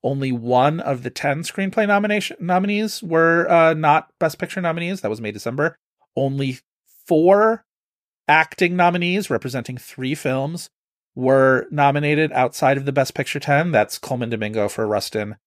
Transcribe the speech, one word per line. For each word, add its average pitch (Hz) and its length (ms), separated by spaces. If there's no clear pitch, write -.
only 135 300
one 123 480
of 127 240
the 123 60
ten 143 340
screenplay 196 420
nomination, 208 540
nominees 202 640
were, 165 440
uh, 165 260
not 156 440
Best 160 220
Picture 185 200
nominees. 170 420
That 104 80
was 110 100
May, 107 100
December. 131 460
Only 135 420
four 202 580
acting 160 480
nominees 175 560
representing 127 480
three 131 380
films 143 540
were 131 560
nominated 147 600
outside 131 460
of 139 80
the 143 60
Best 135 220
Picture 143 240
ten. 151 320
That's 113 280
Colman 120 320
Domingo 107 360
for 107 200
Rustin 104 500